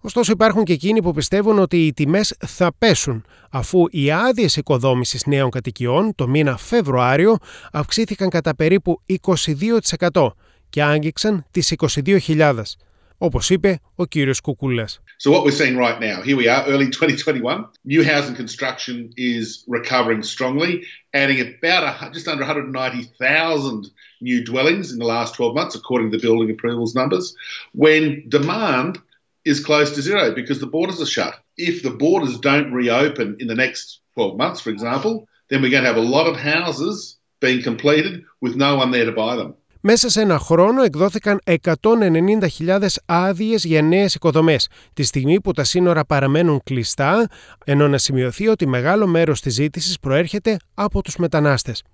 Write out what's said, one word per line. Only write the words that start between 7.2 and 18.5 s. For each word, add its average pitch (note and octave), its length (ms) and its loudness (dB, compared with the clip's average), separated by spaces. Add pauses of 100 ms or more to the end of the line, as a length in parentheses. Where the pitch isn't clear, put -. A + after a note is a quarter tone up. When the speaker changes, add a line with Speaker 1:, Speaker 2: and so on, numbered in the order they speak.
Speaker 1:
αυξήθηκαν F#3+ 580 -2
κατά D#3+ 260 -2
περίπου E3+ 500 0
είκοσι F3+ 480 -2
δύο G#3+ 260 0
τοις - 120 -2
εκατό E3+ 420 2 (360)
και D3 140 0
άγγιξαν D3+ 680 0
τις - 200 0
είκοσι D3+ 300 -2
δύο F#3+ 160 2
χιλιάδες, D3+ 600 0 (400)
όπως D3+ 320 -2
είπε F3+ 300 2 (160)
ο F3+ 100 -2
κύριος C3+ 360 -2
Κουκούλας. B2 600 -4 (220)
Speaker 2:
So C#3+ 80 4
what D#3+ 120 4
we're C#3+ 180 2
seeing B2+ 160 0 (100)
right A#2 120 -2 (100)
now, F#2+ 80 -6 (100)
here C#3 160 2
we A2+ 120 4
are, C3+ 80 0 (100)
early C#3 160 2 (100)
twenty D3 240 2
twenty-one, C3 380 -2 (320)
new D#3+ 180 4
housing C3+ 320 0
construction B2 520 -8 (360)